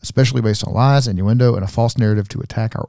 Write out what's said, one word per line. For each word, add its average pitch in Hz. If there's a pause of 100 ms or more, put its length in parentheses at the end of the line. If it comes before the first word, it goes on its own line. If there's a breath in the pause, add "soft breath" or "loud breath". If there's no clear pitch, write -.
especially 127
based 107
on -
lies, 135
innuendo, 110
and 95
a 101
false 117
narrative 107
to -
attack -
our -